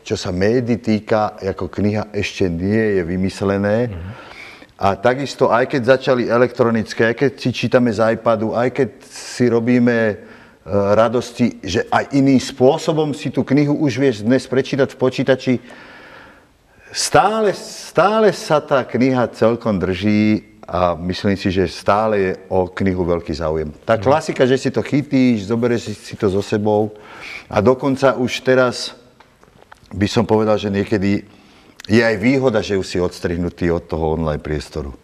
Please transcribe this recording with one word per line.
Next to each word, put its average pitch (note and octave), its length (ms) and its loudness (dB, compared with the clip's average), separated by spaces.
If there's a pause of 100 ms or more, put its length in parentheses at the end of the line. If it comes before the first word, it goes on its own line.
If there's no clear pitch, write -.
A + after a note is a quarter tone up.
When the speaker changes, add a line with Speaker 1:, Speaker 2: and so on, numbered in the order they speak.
Speaker 1:
čo - 160 -4
sa G2 160 -6
médií A2 480 0
týka, G#2+ 640 -2
ako F#2+ 240 -4
kniha G#2 400 -2
ešte G2+ 400 -4
nie G2+ 480 0
je F#2 80 0
vymyslené. G2 880 -2
Speaker 2:
Mhm. E2+ 80 -12 (800)
Speaker 1:
A G2 160 2
takisto, B2+ 560 0
aj B2+ 240 0
keď C3 60 0 (100)
začali C3 320 2
elektronické, A#2 880 2
aj A#2+ 80 -4
keď C#3 160 2
si - 160 -2
čítame A#2+ 400 2
z A2 240 2
iPadu, A2 400 0
aj B2 160 0
keď B2+ 180 -2 (140)
si - 400 -6
robíme, A#2+ 480 2
e, A2 240 0 (560)
radosti, A2 880 2
že F#2+ 240 -2
aj A2+ 320 -2
iným C3+ 240 4
spôsobom D3+ 720 0
si - 160 -8
tú C3 160 -2
knihu D3 320 2
už D3 160 0
vieš B2+ 320 0
dnes B2 240 2
prečítať C3 400 0
v - 160 -10
počítači, C3 500 0 (1300)
stále, G3+ 640 0
stále G3+ 800 0
sa - 280 0
tá C#3 240 0
kniha B2+ 440 0
celkom A2+ 480 0
drží G#2 680 0 (220)
a F2+ 320 0
myslím F#2 320 -2
si, G2 160 -2
že F#2 160 0
stále G#2+ 560 0
je F#2 120 0 (200)
o F#2 160 0
knihu F#2 320 -2
veľký E2+ 320 -2
záujem. D#2 400 -4 (100)
Tá A2+ 140 0
Speaker 2:
Mhm. G2+ 80 -6
Speaker 1:
klasika, D3 400 2
že C3 160 2
si - 100 -4
to A2 140 -2
chytíš, B2+ 640 0
zoberieš A#2 400 0
si, G#2+ 60 -8 (180)
si - 40 -12
to G#2+ 120 0
so G2 160 0
sebou G#2+ 480 0 (560)
a - 120 0
dokonca B2+ 560 2
už B2 280 -4
teraz B2+ 480 0 (960)
by G2 160 -2
som G#2 240 0
povedal, G#2+ 320 2
že G2+ 80 -4
niekedy G2+ 560 0 (640)
je G#3+ 160 6
aj A2+ 160 2
výhoda, C3 400 2
že G2 160 -2
už F#2 80 -2
si - 160 -4
odstrihnutý F2 720 -2
od E2+ 160 -4
toho D#2 240 -2
online D#2 320 -4
priestoru D2 480 -8 (120)